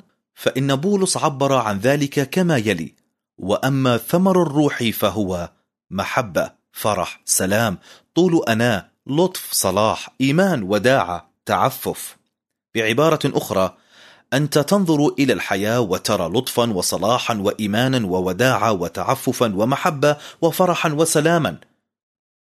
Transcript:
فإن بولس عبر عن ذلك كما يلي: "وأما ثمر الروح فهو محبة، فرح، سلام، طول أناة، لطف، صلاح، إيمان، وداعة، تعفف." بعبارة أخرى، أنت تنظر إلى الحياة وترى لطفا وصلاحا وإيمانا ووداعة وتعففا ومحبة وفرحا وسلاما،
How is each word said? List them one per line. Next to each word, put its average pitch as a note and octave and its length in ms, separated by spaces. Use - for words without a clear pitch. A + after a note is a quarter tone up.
فإن C#3 420
بولس F#3+ 400
عبر C#3 360
عن A2 260
ذلك C#3 520
كما F3 260
يلي: G2+ 380
"وأما B2+ 580
ثمر F3+ 460
الروح C#3+ 420
فهو F#2+ 680
محبة، F#2+ 600
فرح، F#2+ 520
سلام، G2+ 540
طول E3 340
أناة، A2+ 420
لطف، E3+ 460
صلاح، G2 680
إيمان، D3 420
وداعة، F#2+ 680
تعفف." G2+ 680
بعبارة B2 500
أخرى، F#2+ 520
أنت D3 260
تنظر D#3 600
إلى C#3 140
الحياة G#2 480
وترى F#2 480
لطفا A#2 440
وصلاحا G2+ 600
وإيمانا A2 720
ووداعة F#2+ 680
وتعففا G#2 840
ومحبة C#3+ 600
وفرحا E3 500
وسلاما، D#3 640